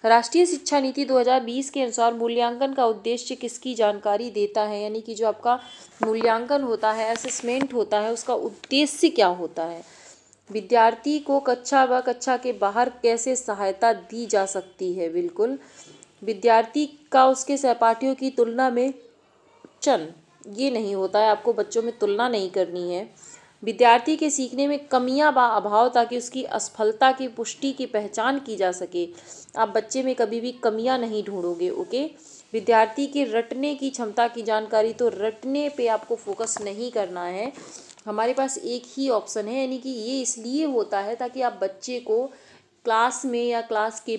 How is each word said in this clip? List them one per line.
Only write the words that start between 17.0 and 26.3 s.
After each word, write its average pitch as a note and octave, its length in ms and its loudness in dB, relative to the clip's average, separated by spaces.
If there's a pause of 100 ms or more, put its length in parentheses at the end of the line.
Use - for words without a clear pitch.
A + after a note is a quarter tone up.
का C4 140 8
उसके C4 300 2
सहपाठियों A#3+ 580 2
की C4 180 -4
तुलना A#3+ 380 2
में B3+ 220 0 (880)
चन, F3 260 2 (400)
ये B3 220 -2
नहीं G#3+ 240 -2
होता F#3+ 260 0
है, A3 80 6
आपको G#3+ 240 2
बच्चों G#3+ 300 0
में A#3 160 -4
तुलना G#3 300 0
नहीं G3 220 -2
करनी F3+ 400 -2
है। F3+ 180 -6 (540)
विद्यार्थी A#3 540 4
के D4+ 140 0
सीखने C4 380 -2
में C#4+ 180 -4
कमियां C4 460 2
व C4 80 4 (100)
अभाव, G#3 380 4
ताकि A#3+ 300 2
उसकी B3+ 260 -8